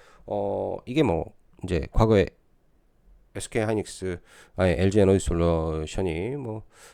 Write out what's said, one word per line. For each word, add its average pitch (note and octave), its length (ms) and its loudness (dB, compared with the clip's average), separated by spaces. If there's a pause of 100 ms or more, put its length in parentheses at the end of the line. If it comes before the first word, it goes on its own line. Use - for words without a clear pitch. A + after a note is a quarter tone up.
(260)
어, G2 580 -4
이게 C#3 180 0
뭐 E2+ 300 -2 (320)
이제 F2+ 280 -2
과거에 A2 340 4 (1080)
에스케이 G#2+ 280 -4
하이닉스, F#2+ 560 -4 (380)
아니, F#2 140 2
엘지 F#2+ 300 2
에너지솔루션이 E2+ 1400 0
뭐 A2 260 -10 (320)